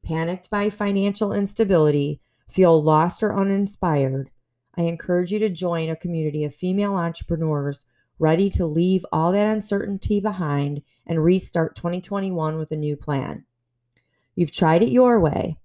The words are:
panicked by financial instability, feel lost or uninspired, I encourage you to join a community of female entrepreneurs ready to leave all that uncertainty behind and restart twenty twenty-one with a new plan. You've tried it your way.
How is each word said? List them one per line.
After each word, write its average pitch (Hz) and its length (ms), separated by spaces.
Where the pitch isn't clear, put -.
panicked 165 460
by 208 200
financial 202 600
instability, 156 880
feel 165 340
lost 156 400
or 208 160
uninspired, 175 920
I 170 60
encourage 175 480
you 214 100
to 220 100
join 170 380
a 160 60
community 156 480
of 147 120
female 196 400
entrepreneurs 160 920
ready 165 320
to 185 160
leave 175 460
all 160 200
that 208 140
uncertainty 202 720
behind 147 640
and 165 160
restart 170 540
twenty 175 240
twenty-one 185 580
with 156 140
a 156 40
new 151 200
plan. - 500
You've 170 180
tried 170 300
it 233 80
your 247 300
way. 160 440